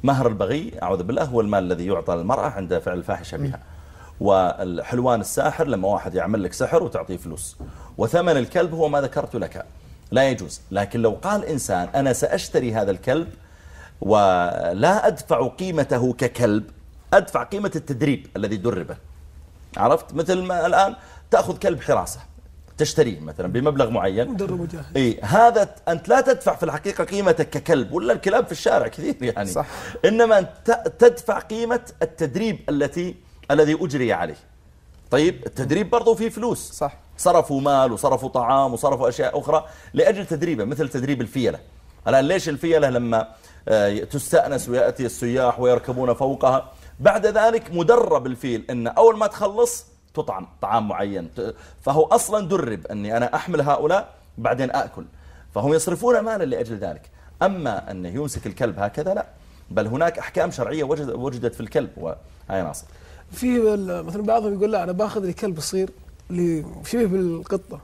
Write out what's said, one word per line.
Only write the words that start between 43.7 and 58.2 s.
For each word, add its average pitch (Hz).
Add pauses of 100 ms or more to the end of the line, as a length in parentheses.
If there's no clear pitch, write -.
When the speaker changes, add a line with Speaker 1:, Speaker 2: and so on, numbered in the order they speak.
Speaker 1:
تستأنس 139
ويأتي 123
السياح 123
ويركبون 123
فوقها، 135 (280)
بعد 202
ذلك 220
مدرب 170
الفيل 120
إن 120
أول 220
ما 208
تخلص 208 (320)
تطعم 95 (140)
طعام 107
معين، 95
ت-، 110 (260)
فهو 147
أصلًا 208
درب 123
أني 107
أنا 123
أحمل 156
هؤلاء 147 (240)
بعدين 123
آكل، - (500)
فهم 131
يصرفون 190
مالاً 214
لأجل 117
ذلك. 90 (400)
أما 165
أنه 92
يمسك 131